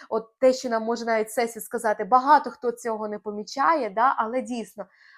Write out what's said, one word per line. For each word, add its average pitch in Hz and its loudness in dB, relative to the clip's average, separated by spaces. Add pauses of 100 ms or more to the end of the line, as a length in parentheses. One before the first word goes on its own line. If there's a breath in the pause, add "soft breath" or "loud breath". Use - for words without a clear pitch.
от 220 -4
те, 262 6
що 254 -4
нам 226 -2
може 226 -4
навіть 220 0
всесвіт 233 -4
сказати. 214 -2
Багато 254 4
хто 240 -6
цього 220 -6
не 208 -6
помічає, 214 -2
да? 226 2
Але 233 -2
дійсно, 214 -8 (320 soft breath)